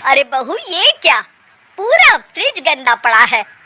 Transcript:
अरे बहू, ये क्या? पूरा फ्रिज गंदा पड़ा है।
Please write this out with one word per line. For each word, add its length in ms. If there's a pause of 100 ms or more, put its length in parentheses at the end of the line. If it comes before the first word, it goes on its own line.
अरे 180
बहू, 320
ये 360 (100)
क्या? 200 (560)
पूरा 400
फ्रिज 420
गंदा 360
पड़ा 280
है। 200 (220)